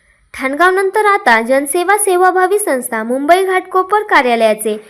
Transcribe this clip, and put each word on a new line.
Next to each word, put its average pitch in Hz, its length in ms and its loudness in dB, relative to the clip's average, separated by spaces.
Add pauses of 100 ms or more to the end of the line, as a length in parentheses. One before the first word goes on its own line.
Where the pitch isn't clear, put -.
(340)
ठाणगावनंतर 370 680 0
आता 403 380 2
जनसेवा 294 560 0
सेवाभावी 370 600 2
संस्था 254 440 -4
मुंबई 285 420 0
घाटकोपर 370 580 -2
कार्यालयाचे 226 880 0